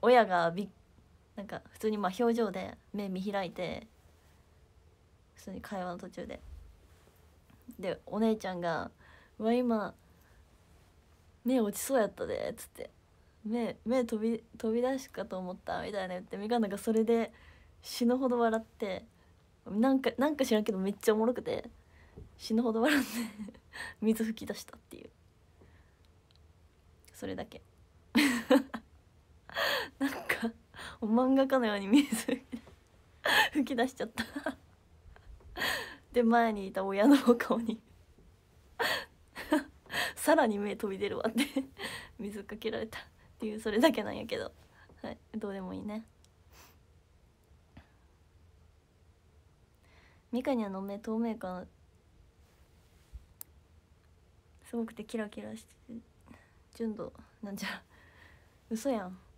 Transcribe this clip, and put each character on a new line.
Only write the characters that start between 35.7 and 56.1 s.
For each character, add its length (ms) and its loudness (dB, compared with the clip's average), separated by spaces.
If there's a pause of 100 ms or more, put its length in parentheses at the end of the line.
で、 100 4
前 300 6
に 140 -6
い 40 -10
た 120 -4
親 240 4
の 80 12 (140)
お 60 10
顔 240 0
に、 220 -4 (960)
<laughs> 880 -2 (480)
「さ 200 6
ら 120 6
に 120 0
目 160 -2
飛 140 -4
び 80 -4
出 120 -2
る 80 -4
わ」 120 -4
っ 40 -6
て、 120 2 (420)
<laughs> 300 -12
水 260 -8
か 120 -12
け 160 -6
ら 80 -6
れ 80 -6
た 120 -12
っ 20 -16 (380)
て 80 -6
い 60 -6
う、 60 -8
そ 100 -4
れ 100 2
だ 120 8
け 120 -2
な 80 -4
ん 60 -8
や 80 -10
け 120 -4
ど。 140 -6 (500)
は 100 -10
い、 60 -12 (180)
ど 140 -6
う 40 -8
で 80 -8
も 120 -10
い 60 -8
い 20 -12
ね。 240 -10 (4000)
ミ 120 0
カ 100 2
ニ 120 0
ャ 40 -4
の 120 -6
目 180 -6
透 180 -4
明 180 0
感 320 -8 (3000)
す 60 -10
ご 100 -2
く 80 -12
て 100 -12
キ 140 -8
ラ 120 -4
キ 120 -14
ラ 140 -12
し 100 -18
て 80 -20 (200)
て、 60 -12 (760)